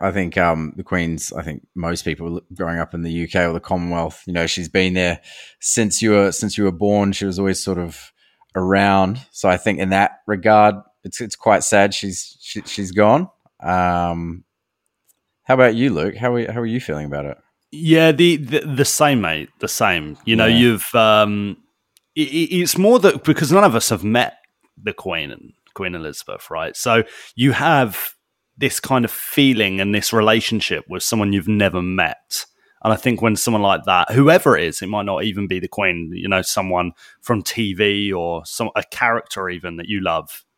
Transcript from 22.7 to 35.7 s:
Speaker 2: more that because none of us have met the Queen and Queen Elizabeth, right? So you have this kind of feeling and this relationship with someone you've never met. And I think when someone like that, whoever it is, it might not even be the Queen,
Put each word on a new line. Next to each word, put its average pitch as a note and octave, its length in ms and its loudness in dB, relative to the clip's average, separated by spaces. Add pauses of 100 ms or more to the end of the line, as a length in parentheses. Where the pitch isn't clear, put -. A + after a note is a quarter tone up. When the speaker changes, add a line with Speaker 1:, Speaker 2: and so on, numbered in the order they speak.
Speaker 2:
more G#3+ 220 6
that F3+ 260 4
because D3 260 2
none G3 140 6
of A#2+ 100 4
us A2+ 140 0
have G2 160 -2
met A2+ 320 0 (400)
the G#2 160 -8
Queen E2 380 -8
and - 240 -20 (200)
Queen F2+ 200 -8
Elizabeth, D#2 560 -12
right? D#2+ 260 -8
So A2+ 260 2 (320)
you B2+ 180 2
have C3 580 0 (480)
this C#3 200 -2
kind B2 280 0
of - 40 -4
feeling G#2+ 720 0
and G2+ 140 0
this - 180 -2
relationship A2 720 0
with F2+ 160 -8
someone G2+ 300 0
you've G2 160 0
never G2 320 0
met. F2+ 640 -4 (400)
And A2 80 2
I G#2 40 2
think A#2 260 -2
when A2 140 2
someone G#2+ 260 0
like F#2+ 240 2
that, F#2 260 2
whoever C#3 440 6
it D#2+ 80 0
is, D#2+ 180 -6
it F#2 60 -10
might G#2 180 -4
not F#2+ 180 -4
even G2+ 240 -4
be F#2 100 -4
the F2+ 100 -8
Queen, F2 440 -2